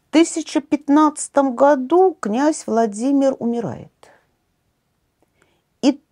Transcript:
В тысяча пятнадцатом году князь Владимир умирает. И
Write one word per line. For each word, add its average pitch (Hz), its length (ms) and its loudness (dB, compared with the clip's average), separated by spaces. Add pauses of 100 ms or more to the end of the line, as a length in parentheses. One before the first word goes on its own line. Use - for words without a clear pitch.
В - 60 -20
тысяча 320 480 0
пятнадцатом 285 920 0
году 294 640 2
князь 277 480 -2
Владимир 233 720 0
умирает. 233 520 -6 (1900)
И 277 180 0 (120)